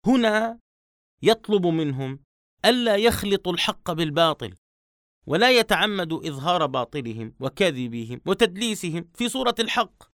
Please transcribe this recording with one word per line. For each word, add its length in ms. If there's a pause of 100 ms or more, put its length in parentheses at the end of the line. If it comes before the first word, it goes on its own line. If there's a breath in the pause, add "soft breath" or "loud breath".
هنا 520 (640)
يطلب 440
منهم 540 (440)
ألا 320
يخلطوا 560
الحق 380
بالباطل، 640 (720)
ولا 240
يتعمدوا 760
إظهار 380
باطلهم 760
وكذبهم 840
وتدليسهم 880
في 140
صورة 300
الحق 440 (140)